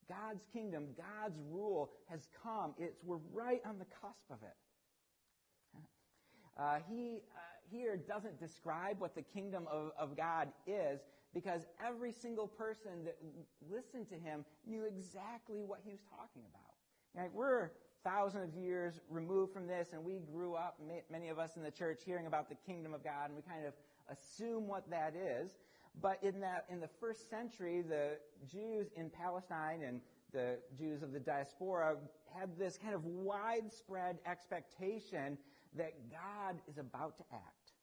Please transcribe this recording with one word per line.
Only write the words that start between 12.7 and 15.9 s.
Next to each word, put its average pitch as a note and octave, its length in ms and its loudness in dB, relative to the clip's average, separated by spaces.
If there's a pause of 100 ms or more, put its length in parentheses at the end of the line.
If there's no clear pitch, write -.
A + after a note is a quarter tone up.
that E3 180 -2
l-, D#3+ 240 -12 (240)
listened B3 380 -6
to F#3 80 -8
him D#3 280 -4 (220)
knew A3 160 -2
exactly G#3 800 -4
what G3 200 -4
he G#3 80 -10